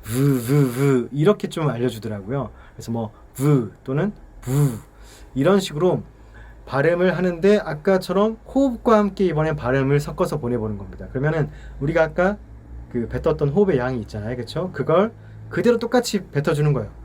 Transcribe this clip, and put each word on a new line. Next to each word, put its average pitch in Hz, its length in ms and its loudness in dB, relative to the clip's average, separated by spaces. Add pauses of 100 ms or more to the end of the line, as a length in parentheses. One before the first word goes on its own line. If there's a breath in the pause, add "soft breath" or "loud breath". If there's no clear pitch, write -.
(100)
우, 127 420 0
우, 135 520 2
우 110 80 -8
이렇게 160 360 2
좀 160 200 -2
알려주더라고요. 113 800 -4 (240 loud breath)
그래서 - 160 -14
뭐 113 220 -4 (280 loud breath)
우 135 300 2 (140)
또는 160 280 -2 (280)
부 131 380 0 (560 loud breath)
이런 170 260 4
식으로 156 420 0 (640 loud breath)
발음을 170 500 2
하는데 180 420 2
아까처럼 190 880 0
호흡과 247 520 2
함께 202 280 2
이번엔 156 300 2
발음을 135 440 2
섞어서 160 380 -2
보내보는 110 400 -4
겁니다. 95 300 -14
그러면은 151 420 -2 (300 loud breath)
우리가 160 220 2
아까 180 340 2 (540)
그 117 180 -4
뱉었던 151 400 0
호흡의 180 300 4
양이 123 220 -2
있잖아요. 110 360 -8
그쵸? 156 360 -6
그걸 185 400 2 (360 loud breath)
그대로 233 300 2
똑같이 226 480 -2
뱉어주는 147 460 0
거예요. 113 180 -2 (140)